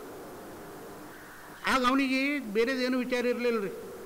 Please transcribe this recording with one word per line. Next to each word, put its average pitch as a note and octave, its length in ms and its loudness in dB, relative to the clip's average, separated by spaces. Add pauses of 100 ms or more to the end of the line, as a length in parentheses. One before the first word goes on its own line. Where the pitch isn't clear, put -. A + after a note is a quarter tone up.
(1700)
ಆಗ B3 180 6
ಅವನಿಗೆ C4+ 540 4
ಬೇರೆದೇನು B3 580 2
ವಿಚಾರ B3 280 0
ಇರಲಿಲ್ಲ A#3+ 380 2
ರೀ. F3 100 -4 (320)